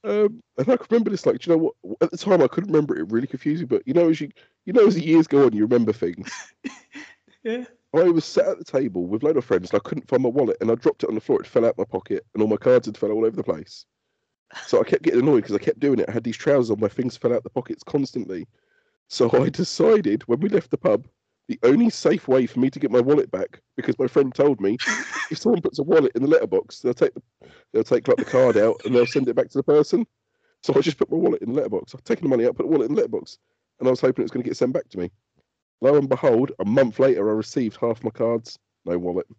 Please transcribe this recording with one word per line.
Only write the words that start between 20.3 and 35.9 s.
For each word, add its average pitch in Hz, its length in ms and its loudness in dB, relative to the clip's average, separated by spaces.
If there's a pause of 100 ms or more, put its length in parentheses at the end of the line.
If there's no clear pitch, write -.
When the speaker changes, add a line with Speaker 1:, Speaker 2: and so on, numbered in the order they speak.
Speaker 1:
we 202 100 -2
left 196 200 -2
the 143 80 -4
pub, - 300 0 (520)
the 117 80 4
only 226 220 4
safe 156 380 -2
way 127 180 2
for - 140 -6
me 127 100 2
to - 80 -16
get 101 120 -2
my 123 100 4
wallet 135 300 2
back, - 300 -8 (160)
because 127 220 -4
my 131 80 0
friend 135 280 0
told 139 260 2
me 104 180 0 (260)
Speaker 2:
<laughs> - 260 -10
Speaker 1:
if 156 80 -8
someone 214 220 0
puts - 180 -4
a - 40 -4
wallet 147 320 2
in 120 80 -2
the 139 60 0
letterbox, 104 520 0
they'll 123 140 -2
take - 200 0
the, - 80 -16 (500)
they'll 113 120 0
take, - 240 0
like, 123 80 4
the 123 80 -4
card 127 320 2
out 107 280 2
and 127 100 -2
they'll 120 120 4
send 127 220 -2
it 117 80 -4
back 127 140 -2
to 131 80 -4
the 139 40 -2
person. 151 440 2 (560)
So - 140 -2
I 135 40 6
just 151 160 -2
put - 140 -2
my 160 80 -2
wallet 160 240 0
in 113 80 -6
the 131 60 -4
letterbox. 104 380 -6
I've - 100 -20
taken 220 200 -4
the 139 60 0
money 120 160 2
out, 123 100 0
put - 80 -6
the 156 80 0
wallet 127 160 2
in 147 60 -4
the 220 80 0
letterbox, - 360 -6 (420)
and 123 80 0
I - 20 4
was 127 100 -2
hoping 127 220 0
it - 20 -2
was - 60 -8
gonna 123 140 -8
get - 120 -6
sent 123 160 0
back - 180 -6
to - 80 -12
me. 87 120 -6 (720)
Lo 139 140 4